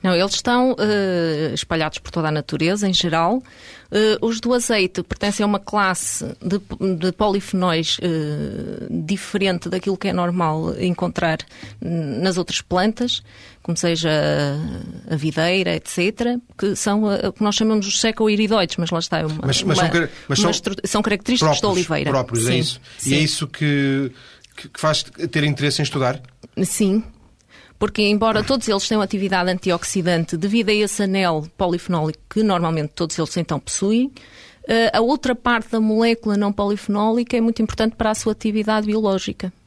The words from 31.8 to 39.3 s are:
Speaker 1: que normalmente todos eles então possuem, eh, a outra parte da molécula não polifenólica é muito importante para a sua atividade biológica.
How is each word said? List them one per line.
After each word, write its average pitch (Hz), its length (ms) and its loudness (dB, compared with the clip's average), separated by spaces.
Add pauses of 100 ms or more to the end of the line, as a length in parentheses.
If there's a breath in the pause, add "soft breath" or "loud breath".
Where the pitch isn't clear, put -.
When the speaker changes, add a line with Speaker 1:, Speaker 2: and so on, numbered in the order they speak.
Speaker 1:
que 214 100 0
normalmente 170 540 0
todos 165 240 -4
eles 156 180 -2
então 160 220 -2
possuem, 226 540 0 (560 loud breath)
eh, 226 260 2
a 220 60 4
outra 254 340 2
parte 240 380 0
da 226 80 0
molécula 220 560 2
não 202 160 2
polifenólica 208 840 0
é 233 40 4
muito 226 200 2
importante 220 360 0
para 220 160 0
a - 20 0
sua - 200 -2
atividade 214 520 0
biológica. 196 680 -2 (140)